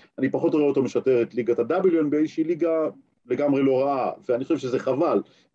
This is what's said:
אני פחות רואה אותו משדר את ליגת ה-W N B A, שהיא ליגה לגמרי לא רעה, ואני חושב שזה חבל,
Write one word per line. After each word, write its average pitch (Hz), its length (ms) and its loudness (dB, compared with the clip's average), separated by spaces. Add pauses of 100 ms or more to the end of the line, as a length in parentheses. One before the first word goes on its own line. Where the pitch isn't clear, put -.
(180)
אני 135 120 0
פחות 151 240 0
רואה 151 100 2
אותו 139 180 2
משדר 120 400 2
את 113 120 -4
ליגת 117 240 0
ה-W 170 320 0
N 156 240 0
B 151 100 2
A, 160 40 -2
שהיא 156 180 -4
ליגה 160 420 -2 (380)
לגמרי 139 360 0
לא 135 200 2
רעה, 131 300 -2 (160)
ואני 127 160 0
חושב 156 140 -2
שזה 127 200 -4
חבל, 127 440 0 (320)